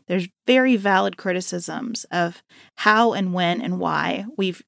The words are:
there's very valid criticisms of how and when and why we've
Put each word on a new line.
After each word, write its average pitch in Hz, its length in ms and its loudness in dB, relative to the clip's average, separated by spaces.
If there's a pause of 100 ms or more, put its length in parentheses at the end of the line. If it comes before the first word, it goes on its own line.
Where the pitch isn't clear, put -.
there's 180 220 -2 (180)
very 254 300 6
valid 196 420 2
criticisms 180 920 -6
of 175 320 -2 (320)
how 220 380 4
and 185 200 -2
when 175 260 0
and 180 200 -4
why 165 460 -2 (120)
we've 185 300 -2